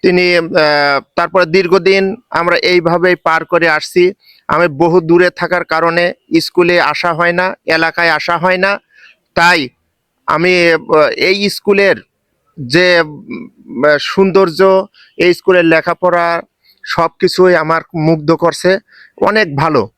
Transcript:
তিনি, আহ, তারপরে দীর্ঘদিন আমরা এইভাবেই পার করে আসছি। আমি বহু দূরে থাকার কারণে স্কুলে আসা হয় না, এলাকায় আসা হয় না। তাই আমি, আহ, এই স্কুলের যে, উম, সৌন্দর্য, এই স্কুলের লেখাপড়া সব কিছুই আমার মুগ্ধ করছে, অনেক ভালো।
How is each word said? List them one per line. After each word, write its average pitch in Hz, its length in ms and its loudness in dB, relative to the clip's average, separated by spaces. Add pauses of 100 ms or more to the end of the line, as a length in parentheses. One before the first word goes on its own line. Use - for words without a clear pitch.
তিনি, 180 360 2
আহ, 165 60 -2 (720)
তারপরে 170 300 0
দীর্ঘদিন 190 680 0 (140)
আমরা 170 260 -2
এইভাবেই 175 600 0
পার 160 280 -2
করে 170 240 -2
আসছি। 180 440 0 (360)
আমি 165 200 0
বহু 165 320 0
দূরে 175 300 2
থাকার 175 340 -6
কারণে 170 480 -2 (280)
স্কুলে 175 400 0
আসা 151 340 -2
হয় 170 180 0
না, 185 220 -2 (120)
এলাকায় 165 440 0
আসা 160 260 -2
হয় 185 200 0
না। 196 240 -2 (540)
তাই 170 340 2 (580)
আমি, 170 460 2
আহ, 156 360 0
এই 190 420 -2
স্কুলের 196 460 0 (640)
যে, 170 400 2
উম, 147 480 -10 (520)
সৌন্দর্য, 190 840 0 (300)
এই 175 180 2
স্কুলের 180 300 0
লেখাপড়া 170 800 0 (420)
সব - 260 -2 (100)
কিছুই 185 360 2
আমার 160 260 0 (120)
মুগ্ধ 160 400 0
করছে, 170 440 -2 (380)
অনেক 196 400 -2
ভালো। 139 420 0